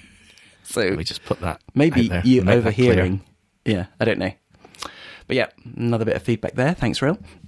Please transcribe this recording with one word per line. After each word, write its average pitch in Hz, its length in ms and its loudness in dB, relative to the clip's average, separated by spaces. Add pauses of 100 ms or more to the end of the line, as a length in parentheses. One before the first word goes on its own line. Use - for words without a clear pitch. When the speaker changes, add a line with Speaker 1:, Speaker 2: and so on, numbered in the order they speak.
Speaker 1:
<laughs> - 40 -20 (540)
So - 200 -4
Speaker 2:
Let 95 160 0
me 82 60 -6
just - 200 -10
put - 160 -6
that 87 200 -6 (140)
Speaker 1:
maybe 135 280 4
Speaker 2:
out 117 80 2
there 90 140 -2
Speaker 1:
you 127 180 6
Speaker 2:
and 92 40 2
make 117 160 4
that 110 140 0
clear. 123 160 4
Speaker 1:
overhearing. 95 280 2 (440)
Yeah, 95 220 -2 (120)
I - 60 0
don't 110 160 0
know. 92 100 -2 (960)
But 131 100 -4
yeah, 120 120 0 (280)
another 117 280 0
bit 110 100 0
of - 80 -4
feedback - 320 -4
there. 139 200 0
Thanks, - 280 -2
Real. 156 160 0 (300)